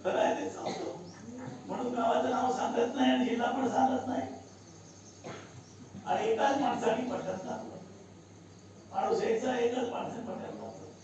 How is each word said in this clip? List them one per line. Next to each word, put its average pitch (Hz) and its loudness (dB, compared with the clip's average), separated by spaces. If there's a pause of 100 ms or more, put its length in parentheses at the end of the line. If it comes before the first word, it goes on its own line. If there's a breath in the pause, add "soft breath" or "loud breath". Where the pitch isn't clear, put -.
खरं 185 0
आहे - 4
ते 151 -4
सांगतो, - -6 (640)
म्हणून 240 -4
गावाचं 226 4
नाव 247 2
सांगत - 2
नाही 262 6
आणि 254 4
जिल्हा 233 2
पण 262 0
सांगत 262 2
नाही, 247 -2 (1800)
आणि - 2
एकाच 269 4
माणसाने 233 2
बटन - -4
दाबलं. 110 -8 (1120)
माणूस - 2
यायचा, 240 2
एकच 240 2
माणसाने - -6
बटन - -8
दाबलं. - -12 (160)